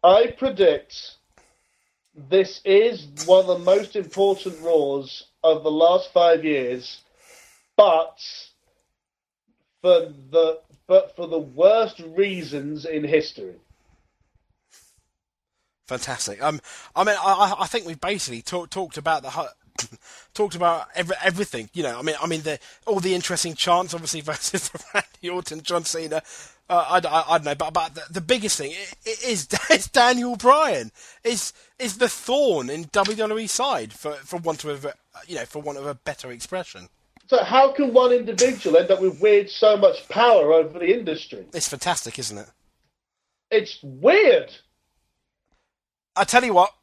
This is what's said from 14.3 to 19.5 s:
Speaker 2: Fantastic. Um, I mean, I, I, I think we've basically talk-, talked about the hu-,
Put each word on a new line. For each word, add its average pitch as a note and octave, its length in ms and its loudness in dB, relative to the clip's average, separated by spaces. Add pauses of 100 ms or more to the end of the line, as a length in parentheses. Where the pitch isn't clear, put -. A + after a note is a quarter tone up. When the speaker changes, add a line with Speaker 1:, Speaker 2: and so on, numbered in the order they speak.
Speaker 2:
Fantastic. B2 560 -10
Um, D3+ 160 -4 (360)
I F3 80 0
mean, G#3 160 0
I, F#3+ 380 2
I, F#3+ 60 -4
I F3 40 -4
think A3+ 180 -6
we've E3 160 -12
basically E3 400 -8
talk-, F3 280 -8
talked F#3 280 -10
about D#3 260 -2
the C3+ 60 -12
hu-, - 580 -10